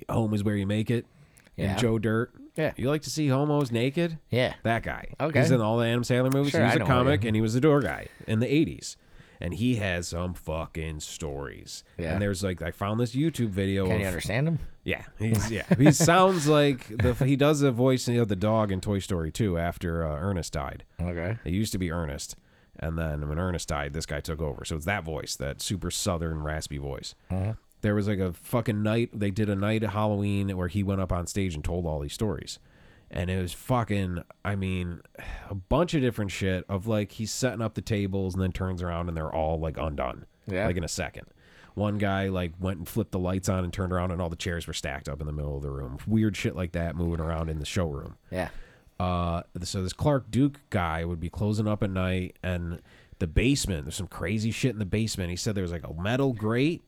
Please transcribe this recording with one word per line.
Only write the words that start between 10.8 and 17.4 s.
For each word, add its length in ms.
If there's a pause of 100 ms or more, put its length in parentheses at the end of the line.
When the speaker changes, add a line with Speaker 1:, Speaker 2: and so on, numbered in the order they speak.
Speaker 1:
stories. 840 (160)
Speaker 2:
Yeah. 140
Speaker 1:
And 100
there's, 220
like, 180
I 80
found 300
this 160
YouTube 320
video 380
Speaker 2:
Can 100
Speaker 1:
of 60
Speaker 2:
you 40
understand 400
him? 140 (240)
Speaker 1:
Yeah. 180 (160)
He's, 320
yeah. 140 (120)
He 140
sounds 560
like 400 (120)
the, 160
he 200
does 240